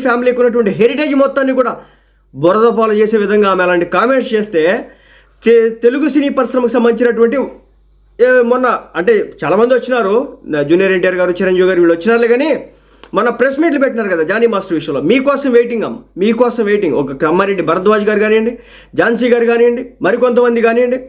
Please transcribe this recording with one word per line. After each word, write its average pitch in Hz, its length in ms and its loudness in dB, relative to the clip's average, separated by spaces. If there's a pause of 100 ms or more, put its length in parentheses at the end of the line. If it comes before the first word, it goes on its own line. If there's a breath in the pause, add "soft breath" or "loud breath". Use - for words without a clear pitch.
ఫ్యామిలీకి 247 380 0
ఉన్నటువంటి 233 360 0
హెరిటేజ్ 269 440 0
మొత్తాన్ని 269 360 0
కూడా 233 140 0 (640 loud breath)
బురద 180 340 2 (100)
పాలు 220 220 0
చేసే 220 240 2
విధంగా 202 300 2
ఆమె 185 120 0
అలాంటి 175 300 0
కామెంట్స్ 233 380 0
చేస్తే 208 280 -2 (840 soft breath)
తె-, 226 280 4 (120)
తెలుగు 269 300 2
సినీ 285 240 0
పరిశ్రమకు 247 380 0
సంబంధించినటువంటి 233 600 0 (840)
ఏ, 240 100 4 (220)
మొన్న 254 160 0 (320)
అంటే 208 160 2 (260)
చాలామంది 208 360 2
వచ్చినారు, 233 380 -2 (380)
నా 151 160 0
జూనియర్ 190 280 2
ఎన్టీఆర్ 180 240 -2
గారు, 180 180 0
చిరంజీవి 185 320 0
గారు 175 120 2
వీళ్ళు 170 140 4
వచ్చినారులే 233 360 0
కానీ 277 160 0 (680 loud breath)
మన 220 100 0 (140)
ప్రెస్ 269 220 0
మీట్లు 285 200 0
పెట్టినారు 220 300 -2
కదా 160 180 0
జానీ 226 220 2
మాస్టర్ 180 260 -4
విషయంలో, 139 320 -4
మీకోసం 269 460 0
వెయిటింగ్ 233 320 0
అమ్మ, 113 100 -12 (240)
మీకోసం 226 460 0
వెయిటింగ్. 202 320 0
ఒక 135 240 -6
కమ్మారెడ్డి 185 460 0
భరద్వాజ్ 202 400 0
గారు 214 120 0
కానివ్వండి, 220 320 0 (460 loud breath)
ఝాన్సీ 226 340 0
గారు 233 160 2
కానివ్వండి, 240 340 2 (220)
మరికొంతమంది 240 640 2
కానివ్వండి, 247 400 0